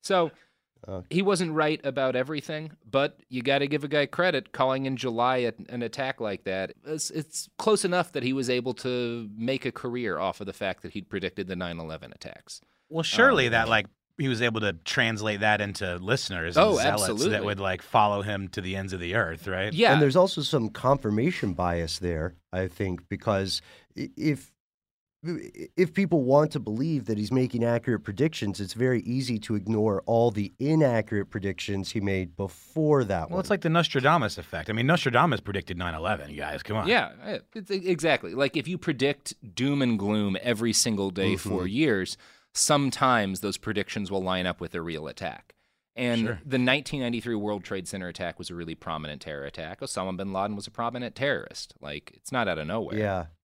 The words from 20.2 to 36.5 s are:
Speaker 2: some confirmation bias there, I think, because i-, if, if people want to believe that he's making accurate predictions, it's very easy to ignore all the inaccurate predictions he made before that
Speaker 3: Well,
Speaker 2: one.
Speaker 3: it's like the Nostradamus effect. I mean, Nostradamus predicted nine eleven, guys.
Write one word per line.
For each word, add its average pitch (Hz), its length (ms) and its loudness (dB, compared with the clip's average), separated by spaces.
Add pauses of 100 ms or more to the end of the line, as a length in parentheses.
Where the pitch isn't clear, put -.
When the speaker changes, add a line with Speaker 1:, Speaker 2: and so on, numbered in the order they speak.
Speaker 2:
some 127 280 0
confirmation 113 840 0
bias 85 440 -2
there, 85 360 -2 (180)
I 92 160 -2
think, 92 400 -6
because 98 520 -2 (360)
i-, - 180 -6
if, - 380 -2 (1200)
if 170 180 2
people 180 300 4
want 143 300 6
to 151 80 -2
believe 123 460 -2
that 110 100 0
he's 104 140 -2
making 123 320 2
accurate 117 420 0
predictions, 107 560 -2
it's 95 120 -6
very 123 280 2
easy 123 380 -2
to 107 160 -4
ignore 107 500 2
all 117 260 4
the 98 280 -4
inaccurate 120 680 2
predictions 98 680 -4
he 113 80 -2
made 95 380 -2
before 143 680 2
that 95 260 0
Speaker 3:
Well, 170 60 -4
Speaker 2:
one. 185 60 0
Speaker 3:
it's - 80 -6
like 196 120 2
the 165 80 0
Nostradamus 151 680 4
effect. 80 320 -10
I 110 40 -2
mean, 117 140 0
Nostradamus 139 540 4
predicted 95 360 -6
nine 87 160 -4
eleven, 80 440 -4
guys. 71 260 -6